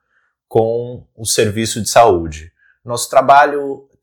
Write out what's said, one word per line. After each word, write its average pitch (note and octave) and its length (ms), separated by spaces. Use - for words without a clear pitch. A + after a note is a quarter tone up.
com A#2+ 580
o A2+ 100
serviço A2 560
de F#2+ 80
saúde. E2+ 600
Nosso A#2+ 240
trabalho C#3 800